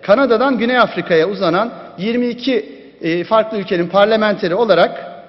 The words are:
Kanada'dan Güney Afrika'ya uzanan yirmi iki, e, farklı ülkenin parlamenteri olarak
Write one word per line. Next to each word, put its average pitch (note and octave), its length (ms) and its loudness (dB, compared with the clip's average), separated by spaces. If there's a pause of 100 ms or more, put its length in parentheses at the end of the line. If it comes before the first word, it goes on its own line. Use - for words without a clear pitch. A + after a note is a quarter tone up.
Kanada'dan A#3+ 560 2
Güney A#3+ 200 0
Afrika'ya F3 500 2
uzanan G3 420 -2 (280)
yirmi A#3 300 -2
iki, A#3+ 500 -4 (240)
e, E3+ 220 -2
farklı A3 340 0
ülkenin F3+ 300 -2
parlamenteri G3+ 680 2
olarak F#3+ 600 2 (140)